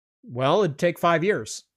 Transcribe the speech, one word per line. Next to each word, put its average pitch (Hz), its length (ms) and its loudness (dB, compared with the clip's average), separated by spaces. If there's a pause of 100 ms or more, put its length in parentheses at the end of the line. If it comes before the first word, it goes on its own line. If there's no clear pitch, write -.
(220)
"Well, 147 420 0
it'd 147 140 -4
take 175 200 0
five 170 260 2
years." 165 400 -4 (120)